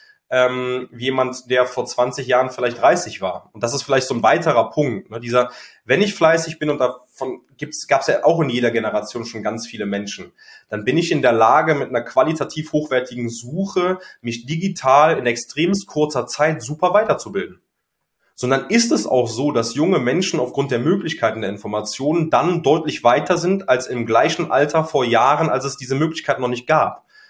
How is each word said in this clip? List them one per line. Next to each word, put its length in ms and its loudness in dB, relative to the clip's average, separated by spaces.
ähm, 640 0
wie 120 -10
jemand, 460 -2
der 140 6
vor 220 -4
zwanzig 400 -2
Jahren 240 2
vielleicht 320 -4
dreißig 400 2
war. 320 -6
Und 80 -18
das 100 0
ist 100 -4
vielleicht 240 0
so 80 -2
ein 80 -4
weiterer 460 2
Punkt, 420 -4
ne, 100 -10
dieser, 300 0
wenn 160 4
ich 120 -2
fleißig 440 2
bin, 100 -4
und 120 0
davon 600 -4
gibt's, 300 -10
gab's 220 2
ja 160 2
auch 160 4
in 100 0
jeder 200 2
Generation 540 -4
schon 180 -12
ganz 240 -6
viele 200 -8
Menschen, 460 -6
dann 160 -8
bin 140 2
ich 140 0
in 100 0
der 100 6
Lage, 420 4
mit 140 -4
einer 140 -2
qualitativ 680 -2
hochwertigen 580 -2
Suche 680 -4
mich 240 -8
digital 720 2
in 80 -4
extremst 640 -2
kurzer 400 -2
Zeit 360 0
super 300 -2
weiterzubilden. 680 0
Sondern 340 0
ist 240 2
es 140 0
auch 220 2
so, 220 -2
dass 240 0
junge 240 2
Menschen 420 0
aufgrund 300 -2
der 80 0
Möglichkeiten 640 -2
der 80 -4
Informationen 800 -4
dann 340 2
deutlich 400 0
weiter 360 2
sind 320 0
als 160 0
im 180 -4
gleichen 460 2
Alter 340 2
vor 220 0
Jahren, 420 4
als 160 -2
es 140 -6
diese 160 -4
Möglichkeit 440 -2
noch 100 -2
nicht 180 -6
gab. 400 0